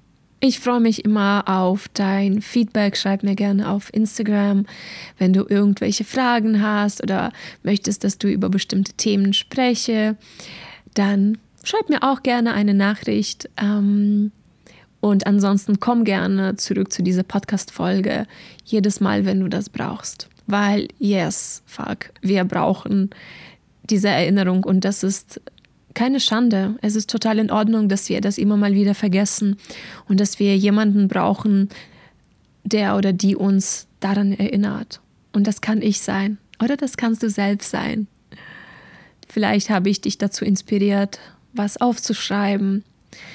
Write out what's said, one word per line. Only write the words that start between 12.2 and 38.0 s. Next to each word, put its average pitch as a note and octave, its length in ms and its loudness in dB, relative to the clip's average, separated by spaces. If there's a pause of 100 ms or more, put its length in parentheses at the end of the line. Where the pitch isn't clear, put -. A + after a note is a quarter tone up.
gerne A#3+ 300 0
eine G#3 200 2
Nachricht. G#3 840 0
Ähm, G#3 760 2 (680)
und G3+ 280 2
ansonsten G3+ 520 2
komm A#3+ 240 2
gerne F#3+ 520 0
zurück G3 360 -2
zu F#3 120 -4
dieser F#3 200 2
Podcast-Folge G3 1040 -4 (380)
jedes G#3 360 0
Mal, G3 260 0
wenn F#3+ 140 0
du F#3 80 0
das - 220 -4
brauchst. - 600 -10 (180)
Weil, G3+ 400 0 (100)
yes, - 680 -2
fuck, - 460 -10 (100)
wir F#3+ 240 0
brauchen F#3+ 640 0 (800)
diese G#3 180 2
Erinnerung F#3 560 2
und F#3+ 220 2
das G3 180 -2
ist - 380 -6 (520)
keine C4 260 0
Schande. G#3+ 640 2
Es G#3+ 140 0
ist G#3+ 140 -4
total A3 300 0
in G#3+ 120 0
Ordnung, G#3+ 380 2
dass G3 180 -2
wir G3+ 140 -2
das G3+ 160 0
immer G#3 180 2
mal G3+ 180 2
wieder G3+ 220 4
vergessen G3+ 600 0 (500)
und F#3+ 120 2
dass G3+ 200 0
wir G3+ 160 4
jemanden G3+ 540 4
brauchen, G3 600 0 (960)
der G3+ 320 0
oder G3 180 2
die F#3+ 220 2
uns G3 520 0 (120)
daran G3 320 0
erinnert. G3+ 680 -2 (320)
Und G#3 140 2
das G#3 120 -2
kann A3 220 -2
ich G#3+ 200 0
sein G3 360 -2 (260)
oder C#4 140 0
das C4+ 200 -6
kannst A3+ 260 -2
du A3 60 0
selbst G3+ 400 -2
sein. - 380 -4 (1200)